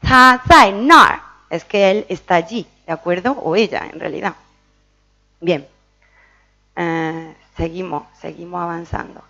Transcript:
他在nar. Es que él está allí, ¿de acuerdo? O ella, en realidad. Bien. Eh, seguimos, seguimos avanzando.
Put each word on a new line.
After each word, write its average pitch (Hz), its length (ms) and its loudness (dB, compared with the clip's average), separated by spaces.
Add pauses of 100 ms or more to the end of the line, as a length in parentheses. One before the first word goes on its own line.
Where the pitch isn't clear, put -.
他 254 360 4 (100)
在 269 240 6
nar. 254 500 4 (280)
Es 165 140 -8
que 196 280 2
él 208 180 -2
está 185 260 -4
allí, 175 320 -4 (180)
¿de 170 80 -8
acuerdo? 175 380 -4
O 175 240 -4
ella, 196 360 -2
en - 80 -18
realidad. 165 360 -10 (1040)
Bien. 165 280 -4 (1080)
Eh, 165 600 -8 (200)
seguimos, 165 480 -8 (160)
seguimos 170 420 -14
avanzando. 170 680 -10